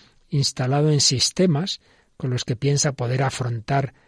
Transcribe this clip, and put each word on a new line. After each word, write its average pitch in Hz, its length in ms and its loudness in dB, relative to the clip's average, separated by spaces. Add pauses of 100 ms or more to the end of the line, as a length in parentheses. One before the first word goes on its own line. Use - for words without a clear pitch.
(280)
instalado 143 640 0
en 147 100 4
sistemas 156 800 0 (360)
con 131 140 -4
los 120 140 -2
que 120 120 -2
piensa 143 360 0
poder 127 300 -2
afrontar 127 720 -2 (140)